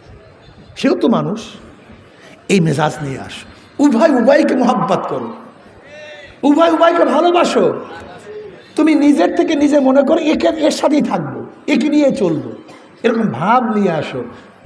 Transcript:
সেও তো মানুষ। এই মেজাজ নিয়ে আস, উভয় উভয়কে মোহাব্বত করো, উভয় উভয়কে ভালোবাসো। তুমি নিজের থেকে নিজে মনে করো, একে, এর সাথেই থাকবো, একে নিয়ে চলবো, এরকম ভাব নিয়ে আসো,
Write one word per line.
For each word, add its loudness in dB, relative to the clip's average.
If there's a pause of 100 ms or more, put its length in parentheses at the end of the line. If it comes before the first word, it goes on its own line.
(760)
সেও 0
তো 0
মানুষ। 0 (1080)
এই 4
মেজাজ 0
নিয়ে -8
আস, -14 (460)
উভয় 4
উভয়কে 2
মোহাব্বত 0
করো, -8 (1120)
উভয় 4
উভয়কে 2
ভালোবাসো। 2 (1040)
তুমি 4
নিজের 2
থেকে 0
নিজে 2
মনে 4
করো, 0
একে, 0
এর 0
সাথেই 0
থাকবো, -6 (220)
একে 0
নিয়ে 2
চলবো, -4 (520)
এরকম 0
ভাব -2
নিয়ে 0
আসো, -6 (420)